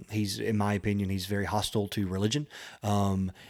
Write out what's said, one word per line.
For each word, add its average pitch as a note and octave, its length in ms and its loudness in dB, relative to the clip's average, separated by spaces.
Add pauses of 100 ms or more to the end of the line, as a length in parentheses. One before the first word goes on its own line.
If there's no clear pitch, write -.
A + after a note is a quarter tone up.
he's, G#2+ 300 -2
in A2 180 0
my G#2 180 2
opinion, G2+ 340 0
he's F#2+ 160 -2
very G2+ 180 0
hostile G2+ 460 0
to G2+ 180 0
religion. G#2+ 400 0 (360)
Um, G2 500 2 (160)